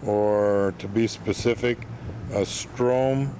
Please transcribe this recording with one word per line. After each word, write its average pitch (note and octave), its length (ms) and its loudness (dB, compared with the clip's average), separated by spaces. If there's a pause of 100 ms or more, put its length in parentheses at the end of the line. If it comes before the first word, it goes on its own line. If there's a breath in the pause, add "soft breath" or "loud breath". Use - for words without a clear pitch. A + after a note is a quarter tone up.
or G#2 720 4
to - 80 -10
be A2 200 2
specific, A#2 720 0 (560 loud breath)
a G2+ 100 2
Strom C3 960 0